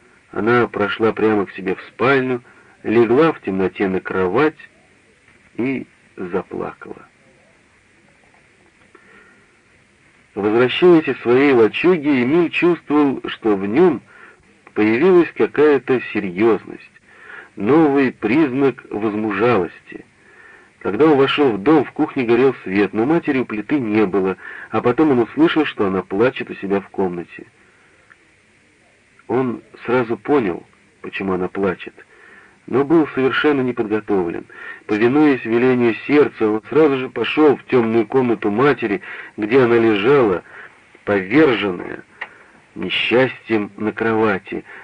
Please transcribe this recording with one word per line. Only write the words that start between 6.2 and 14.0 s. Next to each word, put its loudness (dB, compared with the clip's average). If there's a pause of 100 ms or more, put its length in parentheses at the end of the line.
Возвращаясь 4
из -4
своей 4
лачуги, 2
Эмиль 0
чувствовал, 0
что -2
в -4
нем 2 (720)